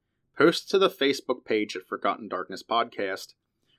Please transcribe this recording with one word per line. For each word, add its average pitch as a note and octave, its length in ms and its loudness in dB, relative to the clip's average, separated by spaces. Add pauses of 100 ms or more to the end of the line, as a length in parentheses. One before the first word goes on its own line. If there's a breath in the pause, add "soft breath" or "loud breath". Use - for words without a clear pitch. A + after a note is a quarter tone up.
(360)
post E3 340 4
to G3 80 4
the F#3 120 4
Facebook C3+ 560 -2
page G#2+ 280 -2
at - 140 -12
Forgotten G2+ 400 -4
Darkness F#2 340 -8
Podcast, A2 680 -4 (460)